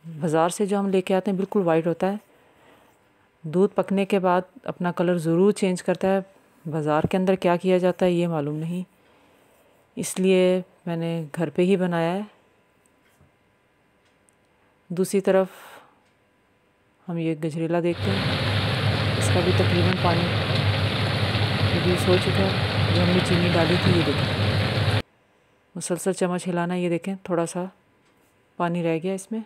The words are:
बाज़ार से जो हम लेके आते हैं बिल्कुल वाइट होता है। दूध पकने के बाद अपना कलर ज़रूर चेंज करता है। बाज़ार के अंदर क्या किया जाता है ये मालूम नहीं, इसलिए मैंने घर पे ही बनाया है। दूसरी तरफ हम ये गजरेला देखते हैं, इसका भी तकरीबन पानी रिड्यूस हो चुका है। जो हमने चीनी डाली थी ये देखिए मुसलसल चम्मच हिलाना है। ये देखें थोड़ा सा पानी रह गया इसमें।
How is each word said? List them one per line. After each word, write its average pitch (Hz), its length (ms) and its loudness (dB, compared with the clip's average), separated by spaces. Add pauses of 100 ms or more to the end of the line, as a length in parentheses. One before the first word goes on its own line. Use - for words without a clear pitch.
बाज़ार 160 460 0
से 208 180 -2
जो 202 100 -2
हम 196 120 -2
लेके 185 240 0
आते 185 180 0
हैं 185 60 -2
बिल्कुल 202 260 -2
वाइट 165 240 2
होता 170 200 -2
है। 202 120 -4 (1200)
दूध 180 300 0
पकने 196 320 0
के 196 160 0
बाद 185 220 2 (240)
अपना 175 260 -4
कलर 175 260 0
ज़रूर 165 340 4
चेंज 185 280 -2
करता 180 260 -2
है। 190 180 0 (400)
बाज़ार 151 400 0
के - 120 0
अंदर 185 200 2
क्या 175 200 2
किया 185 220 2
जाता 180 260 2
है 180 80 4
ये 170 140 0
मालूम 151 280 -4
नहीं, 170 280 -6 (1120)
इसलिए 185 640 2 (240)
मैंने 165 240 -4 (160)
घर 160 220 -4
पे 180 140 0
ही 190 140 4
बनाया 170 340 0
है। 208 160 -6 (2500)
दूसरी 185 320 0
तरफ 190 280 2 (1600)
हम 170 120 -6
ये 165 180 -2
गजरेला 165 440 -2
देखते 170 300 0
हैं, - 1080 0
इसका - 220 2
भी 175 120 0
तकरीबन 175 500 2
पानी 170 200 2 (1500)
रिड्यूस 175 340 0
हो 180 120 4
चुका - 200 0
है। - 560 0
जो 175 60 2
हमने 175 200 2
चीनी 175 300 2
डाली 165 260 2
थी 180 140 2
ये 170 120 4
देखिए - 360 0 (1400)
मुसलसल 180 380 -4
चम्मच 180 320 -2
हिलाना 175 280 -2
है। 180 80 -2
ये 175 80 0
देखें 170 300 -4
थोड़ा 170 280 -2
सा 180 220 -8 (880)
पानी 175 240 -2
रह 165 160 0
गया 185 140 -4
इसमें। 220 320 -8